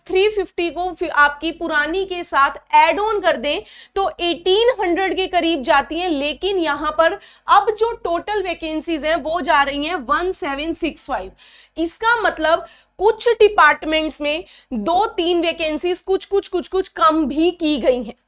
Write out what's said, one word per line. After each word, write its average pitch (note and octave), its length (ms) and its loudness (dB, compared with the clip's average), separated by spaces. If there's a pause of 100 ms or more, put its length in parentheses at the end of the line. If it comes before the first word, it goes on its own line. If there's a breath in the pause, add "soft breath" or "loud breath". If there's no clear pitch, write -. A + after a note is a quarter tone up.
थ्री F#4+ 220 2
फिफ्टी F#4 400 -4
को F4 240 -6
फि-, D#4+ 160 -6
आपकी D4 420 2
पुरानी D#4+ 540 -2
के F4+ 180 -8
साथ D4+ 260 2 (240)
ऐड D#4 260 6
ऑन G#4+ 200 0
कर E4 180 2
दें D4 220 -2 (360 loud breath)
तो G4 240 0
एटीन F#4+ 600 2
हंड्रेड F4+ 340 0
के F#4 120 -2
करीब E4 340 0
जाती C#4+ 380 0
हैं, F4+ 100 -2
लेकिन D4+ 480 -2
यहाँ D4+ 340 -2
पर E4 280 0 (280 loud breath)
अब G4+ 320 4
जो A4+ 120 0
टोटल G4+ 520 -4
वैकेंसीज D#4+ 640 -4
हैं, D#4 100 0
वो D#4+ 260 -4
जा D4 200 4
रही C#4+ 240 -2
हैं F4 100 -4
वन D#4+ 360 -2
सेवन D4+ 420 -6
सिक्स - 320 -6
फ़ाइव। F#3+ 260 -6 (460 loud breath)
इसका A4 440 0
मतलब E4 440 0 (320 loud breath)
कुछ A4+ 320 2
डिपार्टमेंट्स D#4 920 4
में D4 220 -2 (300 loud breath)
दो E4 320 0
तीन F4 360 0
वैकेंसीज E4 580 -2
कुछ, - 260 -2
कुछ, G4 220 -2
कुछ, F4 200 -6
कुछ F#4 200 -2
कम D#4+ 380 2
भी D#4 260 0
की D4+ 260 -2
गई B3+ 260 0
हैं। A3 120 -12 (120)